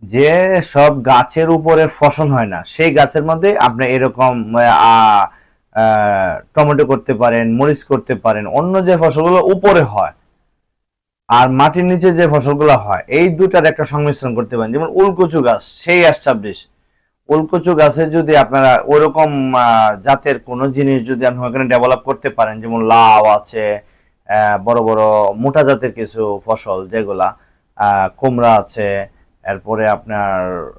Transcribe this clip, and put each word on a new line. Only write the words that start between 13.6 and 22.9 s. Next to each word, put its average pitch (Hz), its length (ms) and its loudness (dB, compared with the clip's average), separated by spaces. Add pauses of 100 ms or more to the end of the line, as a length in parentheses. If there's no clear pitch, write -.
একটা 156 200 0
সংমিশ্রণ 143 500 -4
করতে 117 220 -6
পারেন। 113 160 -4
যেমন 156 160 -4
উলকচু 180 520 0
গাছ, 117 220 0
সেই 175 420 0
এস্টাবলিশ 110 640 -2 (600)
উলকচু 160 480 0
গাছে 156 340 2
যদি 156 280 2
আপনারা 131 480 2
ওরকম, 147 680 0
আহ, 113 460 2
জাতের 135 380 -2
কোনো 127 320 -6
জিনিস 135 360 -2
যদি 127 180 -4
আপনি 123 200 -2
ওখানে 127 200 -4
ডেভেলপ 127 340 2
করতে 135 300 -6
পারেন, 110 320 -4
যেমন 113 240 -4
লাউ 110 400 6